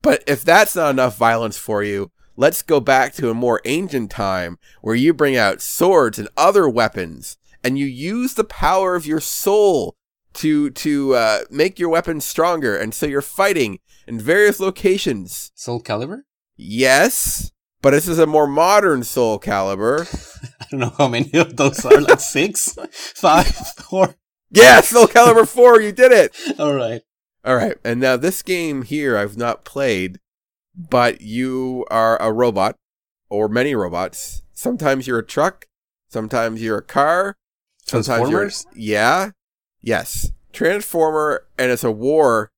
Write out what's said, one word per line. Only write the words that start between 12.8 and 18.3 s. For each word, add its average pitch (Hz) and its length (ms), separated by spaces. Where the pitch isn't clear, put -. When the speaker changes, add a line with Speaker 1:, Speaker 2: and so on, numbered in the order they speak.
Speaker 1:
so 165 120
you're 139 160
fighting 156 560
in 117 140
various 202 400
locations. 185 920
Speaker 2:
Soul 117 280
Calibur? 135 380
Speaker 1:
Yes, 131 960
but 139 80
this 156 180
is 165 100
a 160 80
more 151 200